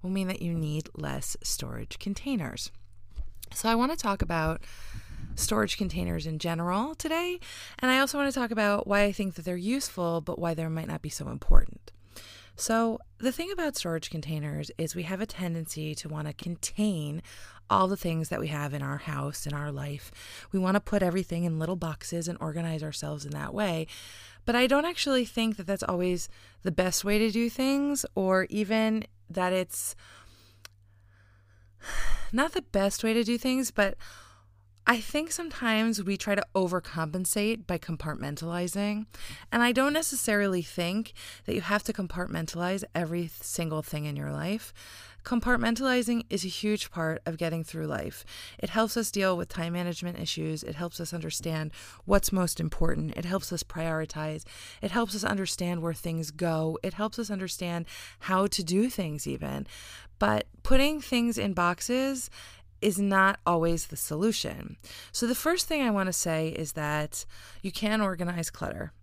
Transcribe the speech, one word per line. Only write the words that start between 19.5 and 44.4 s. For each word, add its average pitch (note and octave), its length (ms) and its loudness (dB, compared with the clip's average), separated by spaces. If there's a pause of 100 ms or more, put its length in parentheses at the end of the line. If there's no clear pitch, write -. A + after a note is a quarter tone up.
our D3 180 -4
life. C#3+ 400 -8 (400)
We G3 80 0
want F#3 160 4
to G3+ 60 6
put G3+ 220 2
everything F3 400 0
in E3 160 0
little E3 160 0
boxes E3 520 -6
and F3 140 -6
organize D#3+ 420 -4
ourselves D3+ 420 -6
in C#3+ 60 -8
that D3 220 -6
way. E3+ 340 0 (580)
But A#3 100 2
I B3 120 6
don't C#4+ 180 6
actually C#4 400 2
think A3+ 320 0
that F3 100 -8
that's G3 160 0
always F3+ 440 0 (360)
the F#3 80 0
best F#3 340 2
way G#3 140 6
to A3+ 100 4
do A#3 200 2
things, C#4 560 2 (100)
or F#3+ 340 4
even A3 560 2 (240)
that F3+ 240 0
it's - 420 -2 (1800)
<sighs> - 60 -18 (480)
not C#4+ 200 2
the F#4 100 0
best G3 400 0
way A3+ 100 4
to A#3 100 4
do A#3 140 2
things, B3+ 340 0
but G3 240 2 (920)
I A#3 120 6
think D4+ 320 -2
sometimes A3+ 720 0
we G3 140 0
try G3+ 160 0
to G3+ 120 0 (100)
overcompensate F#3 1120 0
by F3 100 0
compartmentalizing. E3+ 1300 -4 (460)
And A#3 100 6
I A#3+ 100 8
don't C4+ 220 4
necessarily G#3 720 2
think F#3 500 -2 (320)
that - 80 -2
you - 80 0
have G3+ 220 0
to A3 100 -4
compartmentalize F3 920 -2 (120)
every E3+ 240 0
th-, E3+ 120 -4 (100)
single D#3 420 -2
thing D3+ 220 -4
in D3 100 -4
your C#3+ 160 -4
life. E3 420 -4 (500)